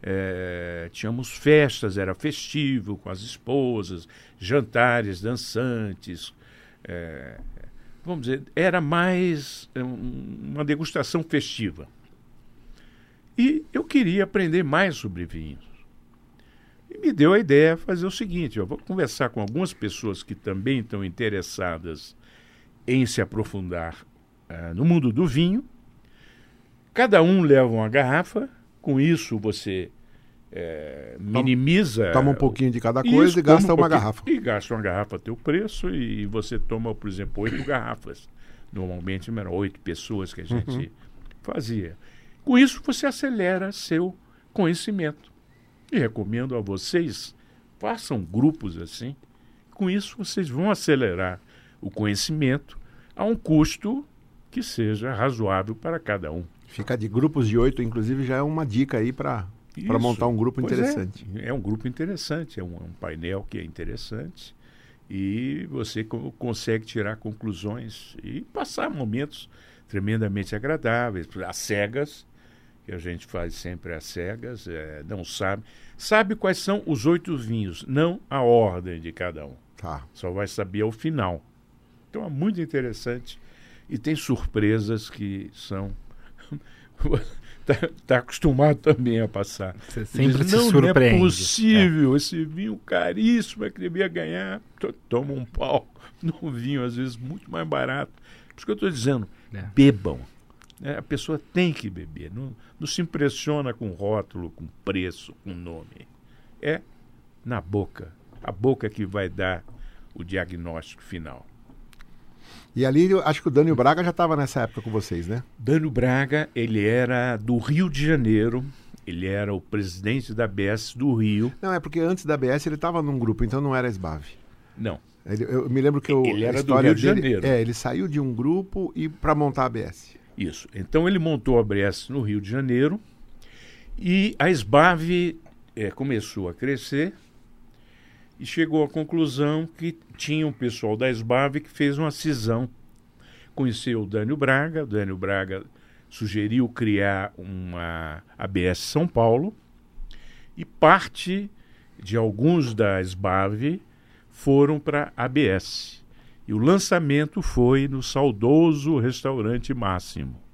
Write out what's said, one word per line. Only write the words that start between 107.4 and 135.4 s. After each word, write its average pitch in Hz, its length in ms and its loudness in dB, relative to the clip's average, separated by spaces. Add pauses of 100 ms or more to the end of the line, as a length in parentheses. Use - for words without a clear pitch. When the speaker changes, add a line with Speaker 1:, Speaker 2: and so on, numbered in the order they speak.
Speaker 1:
na 120 160 -4
boca. 87 520 -6 (300)
A - 100 -8
boca 120 380 0
que 104 160 -6
vai 95 220 -2
dar 92 360 -4 (500)
o - 80 -12
diagnóstico 85 800 -8
final. 76 440 -12 (1300)
Speaker 2:
E 123 100 2
ali, 151 260 6
eu 190 160 4
acho 151 140 0
que - 80 -2
o - 20 0
Dânio 151 240 6
Braga 143 300 4
já 175 80 0
tava 165 240 2
nessa 135 260 -2
época 110 200 -6
com 117 80 -8
vocês, 95 360 -4
né? 113 160 -6 (160)
Speaker 1:
Dânio 151 320 0
Braga, 131 640 0
ele 110 320 0
era 123 520 2
do 117 180 0
Rio 151 320 2
de 143 180 -2
Janeiro. 117 560 4 (440)
Ele 87 200 -6
era 101 280 -2
o 92 80 -4
presidente 104 720 -4
da 113 100 0
A 107 40 -2
B 98 160 -2
S 107 320 -2
do 131 180 2
Rio. 110 380 2 (100)
Speaker 2:
Não, 190 100 0
é 175 80 0
porque 156 200 -4
antes 170 260 0
da 151 80 2
A - 20 0
B 131 120 0
S 143 200 0
ele 151 80 -4
tava 170 260 -2
num 143 160 0
grupo, 113 260 2
então 123 180 -2
não 139 120 0
era 123 140 0
sbav. 85 340 -6 (540)
Speaker 1:
Não. 104 240 -6 (240)
Speaker 2:
Ele, 107 200 -4
eu 127 260 -2
me 131 100 2
lembro 143 220 4
que - 100 -2
eu, 135 140 6
Speaker 1:
Ele 107 180 2
Speaker 2:
a 117 40 2
Speaker 1:
era 123 100 0
do 139 80 -2
Speaker 2:
história 131 240 6
Speaker 1:
Rio 160 60 8
de 110 60 -2
Speaker 2:
dele, 139 200 6
Speaker 1:
Janeiro. 120 240 2
Speaker 2:
é, 127 160 4
ele 117 100 0
saiu 127 340 -2
de 147 140 0
um 135 140 -2
grupo 175 600 0
e 156 140 -4
pra 151 260 0
montar 143 280 2
a 127 40 2
A 123 40 -2
B 113 100 -6
S. - 360 -12 (200)
Speaker 1:
Isso. - 380 -6
Então 156 340 2
ele 190 100 4
montou 143 380 2
a 117 60 8
A - 20 4
B 101 160 0
S 98 320 -2
no 139 80 -2
Rio 104 220 0
de 98 80 -10
Janeiro 135 500 2 (960)
e 190 400 2
a 156 120 4
sbav, 165 840 4 (400)